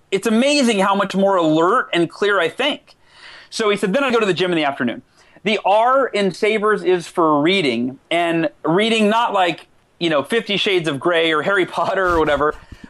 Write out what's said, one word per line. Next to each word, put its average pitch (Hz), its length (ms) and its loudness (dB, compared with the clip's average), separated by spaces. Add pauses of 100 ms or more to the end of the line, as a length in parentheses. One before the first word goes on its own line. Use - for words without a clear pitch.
(120)
"It's 196 160 -2
amazing 240 500 2
how 196 160 2
much 196 220 -2
more 196 180 2
alert 170 580 2
and 170 160 0
clear 208 300 0
I 165 100 2
think." - 460 -6 (560)
So 220 200 -2
he 208 60 0
said, 196 160 -2
"Then 277 120 0
I 262 80 0
go 233 80 2
to 220 60 -4
the 185 80 2
gym 180 180 -2
in 175 40 0
the 156 80 0
afternoon." 123 380 -4 (420)
The 208 200 0
R 240 440 2
in 196 260 -2
Savers 208 480 0
is 175 240 0
for 156 340 2
reading, 139 580 0 (120)
and 165 400 0 (140)
reading 214 440 2
not 220 240 0
like, 175 360 -2 (320)
you 170 100 -2
know, 147 140 0
Fifty 220 320 -4
Shades 180 320 0
of 143 100 -4
Grey 165 340 0
or 151 100 0
Harry 190 220 0
Potter 185 440 -2
or 175 100 2
whatever, 147 360 0 (360)